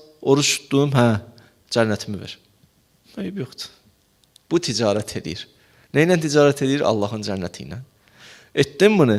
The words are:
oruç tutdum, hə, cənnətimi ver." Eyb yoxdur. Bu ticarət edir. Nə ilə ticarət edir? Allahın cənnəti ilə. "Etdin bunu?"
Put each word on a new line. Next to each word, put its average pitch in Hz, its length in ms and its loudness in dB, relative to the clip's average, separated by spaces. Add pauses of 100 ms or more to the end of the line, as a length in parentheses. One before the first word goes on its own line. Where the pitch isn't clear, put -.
(200)
oruç 139 380 2
tutdum, 139 340 0
hə, 117 280 4 (500)
cənnətimi 107 500 -2
ver." - 180 -16 (800)
Eyb 196 220 -10
yoxdur. - 320 -12 (800)
Bu 170 80 0
ticarət 107 580 -2
edir. - 320 -10 (460)
Nə 147 100 4
ilə 175 160 2
ticarət 147 460 2
edir? 143 180 0
Allahın 107 380 -2
cənnəti 95 440 -8
ilə. 80 140 -12 (760)
"Etdin 196 440 2
bunu?" 120 200 4